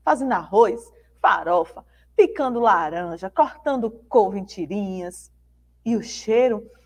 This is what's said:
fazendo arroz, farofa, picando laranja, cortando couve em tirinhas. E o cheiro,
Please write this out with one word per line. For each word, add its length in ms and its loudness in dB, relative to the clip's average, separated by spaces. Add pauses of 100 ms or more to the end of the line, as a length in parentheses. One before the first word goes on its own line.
fazendo 300 0
arroz, 500 0 (380)
farofa, 640 0 (320)
picando 420 2
laranja, 720 0
cortando 580 0 (200)
couve 320 2
em 40 -8
tirinhas. 840 -8 (540)
E 100 0
o 80 -2
cheiro, 680 0 (180)